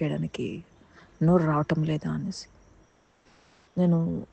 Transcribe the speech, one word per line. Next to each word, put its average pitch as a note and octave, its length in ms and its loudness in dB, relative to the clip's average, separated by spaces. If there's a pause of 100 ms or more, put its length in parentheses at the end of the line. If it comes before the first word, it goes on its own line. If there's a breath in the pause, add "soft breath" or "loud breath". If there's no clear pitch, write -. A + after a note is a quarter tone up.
చేయడానికి D#3 640 -6 (580 soft breath)
నోరు E3+ 220 6
రావటం D#3 400 0
లేదా?" D#3 260 -4
అనేసి. D#3 360 -8 (1300 soft breath)
నేను E3+ 540 2